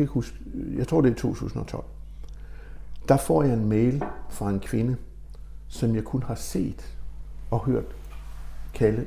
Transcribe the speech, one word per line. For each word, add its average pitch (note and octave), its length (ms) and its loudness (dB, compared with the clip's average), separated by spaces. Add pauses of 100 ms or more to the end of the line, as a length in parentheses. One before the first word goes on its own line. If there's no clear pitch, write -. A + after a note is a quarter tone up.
ikke - 100 0
huske, - 240 0 (400)
jeg - 100 0
tror, D#3+ 140 6
det C3 100 8
er A2 40 0
to A#2 180 0
tusind G2+ 280 -4
og G#2 60 -4
tolv, - 160 -6 (1200)
der C#3 100 8
får D#3 260 4
jeg C3+ 100 6
en A2 160 4
mail A#2+ 340 4 (260)
fra G2+ 200 -2
en G2 100 2
kvinde, A#2 360 2 (720)
som A2+ 280 2
jeg A2 80 0
kun C#3+ 200 -2
har A#2 120 -2
set - 600 -4 (560)
og A2+ 140 2
hørt B2 200 2 (880)
Kalle A2 340 4